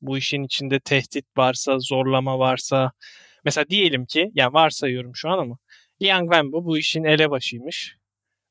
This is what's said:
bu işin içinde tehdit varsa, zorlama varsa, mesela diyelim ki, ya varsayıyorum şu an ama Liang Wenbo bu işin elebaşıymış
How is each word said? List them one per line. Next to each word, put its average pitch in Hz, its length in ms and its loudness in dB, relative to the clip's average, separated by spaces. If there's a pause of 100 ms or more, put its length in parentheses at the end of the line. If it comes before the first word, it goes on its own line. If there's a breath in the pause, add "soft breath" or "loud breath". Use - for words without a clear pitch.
bu 135 180 -6
işin 139 240 -4
içinde 135 380 -2
tehdit 139 460 -2 (100)
varsa, 131 420 2
zorlama 131 600 0
varsa, 131 540 0 (520 loud breath)
mesela 147 240 0
diyelim 160 380 2
ki, 180 280 0
ya 131 180 2
varsayıyorum 127 640 0
şu 156 120 -8
an 185 100 0
ama 123 200 -6 (440 soft breath)
Liang 185 300 2
Wenbo 160 320 2
bu 160 140 0
işin 160 260 -2
elebaşıymış 147 920 0 (540)